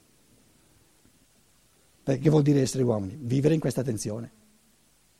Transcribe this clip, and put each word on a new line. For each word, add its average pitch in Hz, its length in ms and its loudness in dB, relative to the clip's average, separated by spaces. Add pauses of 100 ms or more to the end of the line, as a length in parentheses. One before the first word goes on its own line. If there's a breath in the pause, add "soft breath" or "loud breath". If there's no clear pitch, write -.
(2000)
Beh, 135 140 0
che 147 120 2
vuol 151 120 6
dire 139 200 4
essere 131 220 -2
uomini? 107 360 -2
Vivere 135 320 0
in 160 80 0
questa 135 220 -4
tensione 117 500 -8 (880)